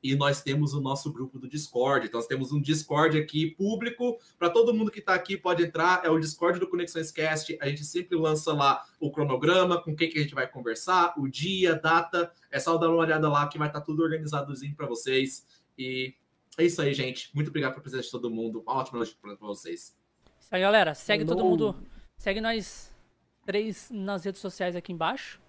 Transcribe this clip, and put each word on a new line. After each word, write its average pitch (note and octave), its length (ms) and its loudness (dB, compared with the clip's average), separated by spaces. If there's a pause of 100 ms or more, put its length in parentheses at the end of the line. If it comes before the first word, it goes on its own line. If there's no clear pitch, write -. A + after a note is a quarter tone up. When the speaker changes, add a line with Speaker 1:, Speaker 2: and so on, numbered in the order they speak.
Speaker 1:
E C3+ 140 0
nós C#3+ 260 2
temos C#3 300 0
o D3 80 -2
nosso C3+ 320 -2
grupo B2+ 260 -10
do B2+ 80 -14
Discord. C3 600 0
Então, A#2 120 -4
nós A#2 80 -2
temos C3 240 -4
um D3 120 0
Discord D#3 560 2
aqui D#3 320 -2
público. A#3 680 -2 (200)
Pra E3+ 100 2
todo A3+ 240 6
mundo A3 180 2
que G#3 120 -14
tá F#3+ 100 0
aqui, F#3+ 240 0
pode E3+ 260 2
entrar. F3 400 2
É E3 60 0
o D#3+ 100 4
Discord E3+ 400 0
do F#3 80 -2
Conexões E3 460 -4
Cast. D#3 480 -2
A C#3 80 -2
gente D3 160 -6
sempre F3 320 -4
lança D#3 380 2
lá C#3 280 4 (160)
o D3 140 -2
cronograma, E3 720 2
com D3+ 120 -6
quem D#3+ 140 0
que D#3+ 100 -4
a D3+ 40 2
gente D3 120 -4
vai B2+ 140 -2
conversar, E3+ 680 0
o C3+ 100 -2
dia, F3 460 2
data. E3 580 2 (180)
É C#3 80 -2
só E3 200 2
dar E3 100 4
uma E3 140 4
olhada D#3 260 4
lá D3 180 4
que D3+ 120 -8
vai D3+ 120 0
tá D3+ 80 -10
tudo D3+ 240 -2
organizadozinho D3 720 -4
pra D3 120 -6
vocês. C3 600 -2 (300)
E C3 380 -6 (420)
é D#3+ 80 4
isso E3+ 160 2
aí, C#3 140 2
gente. B2+ 400 -6
Muito D3 140 -2
obrigado C3+ 240 -2
pela C3 100 -14
presença B2+ 220 -8
de - 60 -12
todo A#2+ 200 -4
mundo. A2+ 360 -6
Uma B2 120 -2
ótima C3 220 -6
noite A2 200 -4
pra, G2+ 160 -14
pra G#2+ 100 -18
vocês. - 480 -8 (460)
Speaker 2:
Isso - 100 -20
aí, F#3 120 0
galera. G3 320 6
Segue G#3 320 0
todo E3+ 140 2
Speaker 3:
Falou. F#3 100 4
Speaker 2:
mundo. F3+ 360 0 (300)
Segue G3+ 240 -4
nós A3 500 -6 (540)
três G#3 460 -4
nas G3 340 -6
redes F#3+ 160 -6
sociais F3+ 340 -4
aqui F3+ 160 -8
embaixo. E3+ 480 -4 (100)